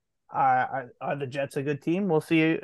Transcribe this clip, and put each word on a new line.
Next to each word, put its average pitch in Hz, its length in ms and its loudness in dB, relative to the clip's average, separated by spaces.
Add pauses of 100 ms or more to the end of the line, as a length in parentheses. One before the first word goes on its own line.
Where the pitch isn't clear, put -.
(300)
are, 131 300 2
are, 127 260 -2 (160)
are 143 140 -4
the 143 120 -6
Jets 139 300 -6
a 139 60 -2
good 143 180 -4
team? 185 260 0
We'll 156 140 2
see 160 420 2